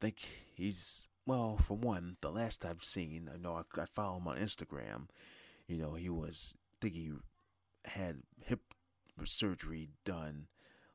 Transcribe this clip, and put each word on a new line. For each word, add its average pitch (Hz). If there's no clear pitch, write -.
think 107
he's, 95
well, 117
for -
one, 92
the 73
last 113
I've 85
seen, 82
I 85
know 87
I, -
I 85
follow 95
him 87
on 65
Instagram. 71
You 87
know, 78
he 87
was, 80
I -
think 101
he 80
had 85
hip -
surgery 80
done, 78